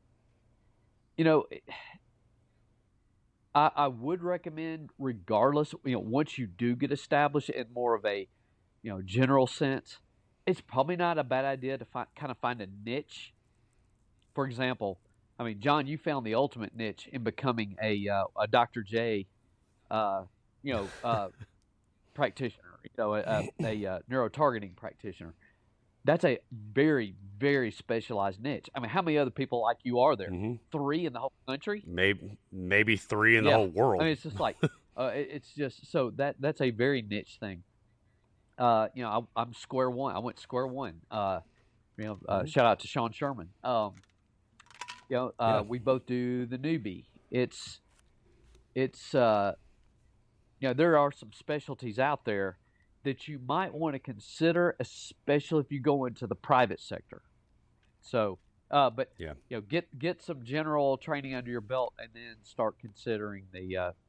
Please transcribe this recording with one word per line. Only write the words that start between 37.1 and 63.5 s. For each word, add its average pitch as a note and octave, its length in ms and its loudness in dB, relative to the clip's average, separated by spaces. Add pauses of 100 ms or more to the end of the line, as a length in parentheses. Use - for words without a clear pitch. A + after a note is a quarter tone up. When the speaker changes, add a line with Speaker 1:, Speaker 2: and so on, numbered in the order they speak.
Speaker 1:
thing. F#2+ 240 -10 (960)
Uh, A2+ 340 4
you B2+ 80 -8
know, A2+ 340 -2
I, A2+ 60 0
I'm A#2+ 120 -6
square B2+ 360 -2
one. B2 260 -4
I F#2+ 40 -2
went A#2+ 200 -6
square C3 280 -4
one. B2+ 280 -8 (140)
Uh, G2 300 -2 (580)
you G#2+ 80 -8
know, G#2+ 220 -8
uh, G2 120 2
Speaker 2:
Mm-hmm. D3 80 0
Speaker 1:
shout C#3 180 4
out A2 160 6
to - 60 -12
Sean A#2 260 -2
Sherman. C3 340 -6 (160)
Um, A2 300 0 (1160)
you C3 60 0
know, B2 240 -2
uh, A2+ 160 4
Speaker 2:
Yeah. G#2+ 60 2
Speaker 1:
we A2+ 180 -6
both B2+ 260 0
do B2 400 -2
the B2 120 -8
newbie. C3 480 -4 (260)
It's, - 480 -4 (960)
it's, - 400 -2
uh, G#2+ 380 4 (1040)
you C3+ 80 -2
know, B2+ 60 2
there D#3 240 6
are C#3+ 160 4
some A2 200 -20
specialties C3+ 640 -6
out C#3 280 0
there G2 320 -2 (460)
that C3+ 240 -4
you D3+ 180 -10
might D#3+ 280 -2
wanna D3+ 260 -2
consider, E3 800 0
especially - 800 -2
if C#3 140 -2
you C#3 80 -4
go C#3 240 2
into A#2+ 200 -6
the F#2 100 -4
private B2 440 4
sector. - 420 -12 (760)
So, G#2 400 -2 (320)
uh, C#3+ 200 6
but, B2 260 -6
Speaker 2:
Yeah. D#2+ 160 -10 (160)
Speaker 1:
you B2+ 80 -8
know, G#2+ 40 -6
get, C3+ 380 -6
get E3+ 220 -4
some D3 220 -10
general D3 520 2
training C3+ 400 -6
under B2 160 -8
your A#2+ 80 -4
belt A#2+ 400 -2
and A2+ 140 -14
then A#2 300 -18
start - 360 -2
considering G#2 720 -6